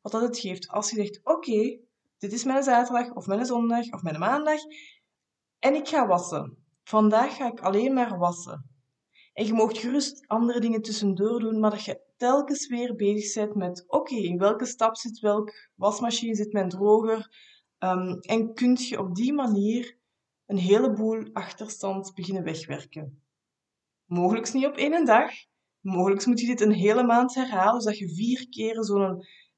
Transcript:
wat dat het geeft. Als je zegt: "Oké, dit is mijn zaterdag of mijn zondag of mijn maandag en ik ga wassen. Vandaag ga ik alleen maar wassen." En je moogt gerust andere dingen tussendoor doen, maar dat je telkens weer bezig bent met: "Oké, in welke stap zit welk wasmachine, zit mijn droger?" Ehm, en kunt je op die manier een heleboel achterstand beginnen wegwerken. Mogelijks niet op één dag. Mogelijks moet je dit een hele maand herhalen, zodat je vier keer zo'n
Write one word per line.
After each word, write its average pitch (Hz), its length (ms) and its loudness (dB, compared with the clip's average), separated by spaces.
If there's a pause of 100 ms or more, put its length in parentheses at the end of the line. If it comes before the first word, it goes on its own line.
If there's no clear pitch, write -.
wat 208 100 -12
dat 220 100 0
het 233 180 -2
geeft. 180 280 -8
Als 208 220 -4
je 233 60 -6
zegt: 208 280 -4
"Oké, 254 560 0 (380)
dit 202 160 -8
is 240 100 -6
mijn 262 200 0
zaterdag 240 500 2
of 190 140 -10
mijn 214 180 -2
zondag 233 460 -2
of 175 100 -12
mijn 156 180 -6
maandag 302 400 0 (1000)
en - 160 4
ik 302 120 -4
ga 269 200 2
wassen. 175 500 -2 (260)
Vandaag 214 520 4
ga 247 160 -4
ik - 80 -14
alleen 220 340 2
maar 233 240 0
wassen." - 520 -4 (640)
En 226 120 -4
je 220 80 0
moogt 220 240 2
gerust 269 500 -4
andere 240 320 0
dingen 220 220 0
tussendoor 208 580 -2
doen, 220 200 -2
maar 214 120 4
dat 208 120 -8
je - 180 -10 (160)
telkens 277 500 0
weer 240 280 -6
bezig 208 380 -2
bent 208 220 -4
met: 180 320 -4
"Oké, 277 280 -2
in 175 220 -2
welke 214 280 2
stap 226 320 -2
zit 220 220 -12
welk 208 560 -2
wasmachine, 226 600 -2
zit 208 180 -4
mijn 190 160 0
droger?" 220 680 2 (400)
Ehm, 185 420 -2
en 226 340 -2
kunt 247 340 2
je - 120 -6
op 180 160 -4
die 247 180 0
manier 233 640 0 (480)
een 202 120 -4
heleboel 220 760 2
achterstand 196 800 -8
beginnen 185 300 -6
wegwerken. 156 800 -12 (800)
Mogelijks 185 480 0
niet 269 120 2
op 285 100 0
één 302 300 2
dag. 233 260 6 (480)
Mogelijks 190 460 2
moet 240 140 4
je 233 60 -2
dit 240 160 0
een 214 120 6
hele 208 300 4
maand 240 320 4
herhalen, 226 460 2
zodat 214 160 -2
je 190 120 -6
vier 233 400 -2
keer 220 340 -4
zo'n 196 420 0 (320)